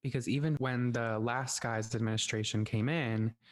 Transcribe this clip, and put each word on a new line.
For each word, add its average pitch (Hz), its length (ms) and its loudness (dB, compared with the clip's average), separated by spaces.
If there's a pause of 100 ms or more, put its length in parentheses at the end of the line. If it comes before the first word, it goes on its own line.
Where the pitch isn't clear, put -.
Because 127 260 -2
even 143 260 2
when 123 360 0
the 113 280 0
last 123 420 0
guy's 110 320 -2
administration 110 720 0
came 110 240 0
in, 113 460 0 (180)